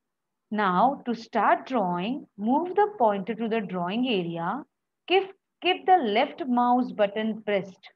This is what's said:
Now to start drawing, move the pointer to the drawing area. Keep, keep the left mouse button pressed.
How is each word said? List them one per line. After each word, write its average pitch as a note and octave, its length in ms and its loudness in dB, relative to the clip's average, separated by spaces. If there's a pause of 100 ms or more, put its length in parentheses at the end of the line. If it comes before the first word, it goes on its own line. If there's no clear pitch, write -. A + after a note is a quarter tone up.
(520)
Now G#3 560 2
to A#3 80 -2
start B3 500 0
drawing, G3+ 600 -2 (100)
move D4 380 0
the G#4 140 4 (100)
pointer G#3 340 0
to A3 140 -6
the A3 140 -2
drawing F#3 460 -4
area. F3 540 -2 (460)
Keep, F#4+ 240 2 (320)
keep E4 240 0
the F#4 100 8
left B3 500 0
mouse B3 440 2
button G#3+ 500 -2
pressed. F#3+ 540 -4